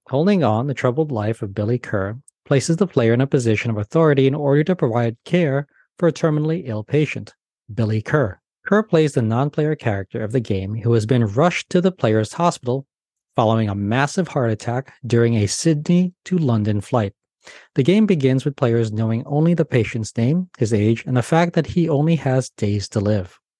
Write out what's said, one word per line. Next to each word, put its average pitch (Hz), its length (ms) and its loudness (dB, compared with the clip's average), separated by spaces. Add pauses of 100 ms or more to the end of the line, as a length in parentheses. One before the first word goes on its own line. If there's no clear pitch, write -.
(100)
Holding 170 340 2
On, 113 220 0
The 143 80 -4
Troubled 139 360 -2
Life 110 300 -4
of 101 140 -8
Billy 110 240 -2
Kerr 104 400 -6 (260)
places 143 320 0
the 190 100 0
player 113 280 2
in 123 80 2
a 139 40 0
position 117 440 0
of 107 80 -4
authority 139 480 2
in 135 80 2
order 147 300 2
to 180 120 -2
provide 117 480 0
care 143 420 0 (320)
for 175 100 2
a 156 40 2
terminally 156 540 -2
ill 107 180 -6
patient, 139 480 -2 (400)
Billy 107 300 -2
Kerr. 120 360 -2 (260)
Kerr 214 200 2
plays 156 300 2
the 131 80 2
non-player 143 520 -2
character 110 480 -6
of 107 80 -6
the 131 80 -2
game 104 380 -4
who 117 160 -2
has 110 120 2
been 120 220 2
rushed 143 440 0
to 185 100 2
the 185 100 2
player's 110 440 0
hospital 139 520 -2 (480)
following 113 340 2
a 101 60 -6
massive 123 540 -2
heart 117 240 -2
attack 120 420 -6 (100)
during 117 300 2
a 104 140 2
Sydney 175 640 0 (140)
to 185 120 -2
London 107 420 0
flight. 107 320 -2 (600)
The 139 80 2
game 202 240 4
begins 135 380 2
with 143 100 -4
players 117 380 0
knowing 113 340 -2
only 160 280 2
the 160 100 0
patient's 113 520 -2
name, 156 320 0 (100)
his 110 140 -2
age, 110 340 2
and 127 100 -2
the 123 80 0
fact 170 300 0
that 156 120 0
he 170 220 0
only 156 260 2
has 131 360 0
days 104 400 -4
to 107 100 -2
live. 101 360 -2 (240)